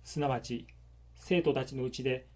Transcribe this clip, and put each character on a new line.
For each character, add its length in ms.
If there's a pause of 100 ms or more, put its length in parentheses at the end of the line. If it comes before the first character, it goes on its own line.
す 160
な 80
わ 140
ち、 260 (480)
生 260
徒 120
た 120
ち 100
の 80
う 60
ち 140
で 320